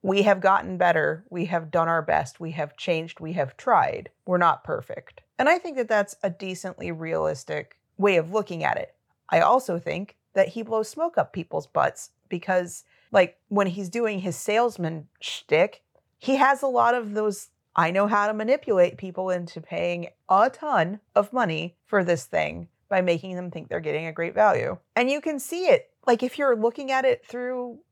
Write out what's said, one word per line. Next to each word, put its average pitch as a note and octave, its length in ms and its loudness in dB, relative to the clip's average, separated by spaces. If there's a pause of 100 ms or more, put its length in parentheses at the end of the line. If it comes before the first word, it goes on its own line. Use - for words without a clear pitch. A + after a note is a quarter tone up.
We G3 200 2
have G3 180 4
gotten F#3+ 380 2
better. E3 500 2
We F3 180 -6
have E3 240 -4
done E3 180 2
our E3 120 0
best. D#3 400 -2
We D#3+ 120 -10
have D3 240 -8
changed. E3 440 -6
We D#3+ 140 -8
have C#3 220 -4
tried. - 540 0 (140)
We're F3+ 140 0
not E3+ 260 2
perfect." - 560 -10 (180)
And C4 100 2
I F4 100 4
think D#4+ 180 -8
that A#3 120 -2
that's G#3 340 0
a G3 80 -2
decently F3+ 600 -10
realistic D#3 840 -6 (220)
way F#3+ 180 4
of E3 160 0
looking F#3+ 320 -4
at - 140 -4
it. - 160 -10 (340)
I E3+ 120 4
also F3+ 380 2
think E3+ 380 -8 (160)
that F#3+ 160 2
he A3 140 -10
blows A3 260 -4
smoke E4+ 300 -6
up - 160 -4
people's D#3+ 320 -8
butts - 460 -2 (180)
because, F3+ 540 -4 (280)
like, F#3 260 4 (100)
when G3+ 180 2
he's F#3 240 -6
doing G#3+ 300 -2
his F#3 160 -4
salesman G#3 720 -2 (120)
shtick, - 600 0 (360)
he C4+ 180 0
has C4+ 260 4
a C#4 40 -2
lot A#3+ 280 2
of A3 180 -6
those, G#3+ 380 -4 (260)
"I E3+ 140 2
know G3 160 2
how G#3 200 2
to G#3+ 60 0
manipulate G#3+ 640 2
people F#3 320 -8
into F3 320 -6
paying F3 480 -6 (220)
a G3+ 180 6
ton G#3+ 520 0 (140)
of G3+ 180 2
money E3+ 520 -2
for G3+ 200 2
this E3+ 200 0
thing E3 440 -4 (200)
by F#3+ 140 2
making F3+ 340 -2
them F3+ 140 -8
think D#3+ 180 -14
they're E3 120 -4
getting D#3 260 -4
a D#3+ 60 -10
great E3+ 220 -6
value." F#3+ 440 2 (180)
And B3 140 2
you D4 100 -2
can D4+ 180 -4
see F4 280 -4
it, - 240 4 (160)
like, A#3+ 160 4
if B3+ 160 -4
you're C4+ 180 2
looking A#3 340 -2
at C4 140 0
it B3+ 220 0
through B3 540 -8 (120)